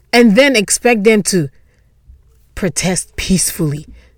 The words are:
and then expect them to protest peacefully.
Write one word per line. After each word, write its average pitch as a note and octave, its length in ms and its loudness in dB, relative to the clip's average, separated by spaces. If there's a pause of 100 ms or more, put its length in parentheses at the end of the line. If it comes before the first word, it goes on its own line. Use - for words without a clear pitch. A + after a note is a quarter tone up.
(140)
and A#3+ 240 6
then C4+ 200 4
expect G#3+ 480 -2
them G#3+ 180 4 (100)
to E3 160 -2 (1080)
protest - 640 -6
peacefully. D#3 680 -4 (320)